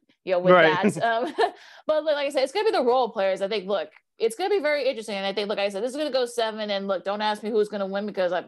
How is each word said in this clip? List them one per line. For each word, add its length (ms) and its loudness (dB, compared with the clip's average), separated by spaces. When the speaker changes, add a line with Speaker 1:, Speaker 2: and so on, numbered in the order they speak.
Speaker 1:
You 100 -2
know, 60 2
with 160 4
Speaker 2:
Right. 380 6
Speaker 1:
that. 80 -6
Um, 360 0
<laughs> 500 -4
but 160 2
like 140 0
I 120 -2
said, 140 0
it's 80 -2
gonna 140 -2
be 60 4
the 120 2
role 240 4
players. 340 -2
I 60 0
think, 180 -4
look, 240 -2
it's 160 0
gonna 140 -2
be 100 2
very 260 0
interesting. 300 -4
And 100 -4
I 60 0
think, 160 -2
like 100 -2
I 120 0
said, 140 -4
this 80 -2
is 40 -10
gonna 160 -4
go 140 0
seven. 440 -4
And 160 -2
look, 200 -2
don't 160 -4
ask 220 -2
me 60 -4
who's 200 2
gonna 160 -4
win 200 -4
because 280 -2
I, 140 -2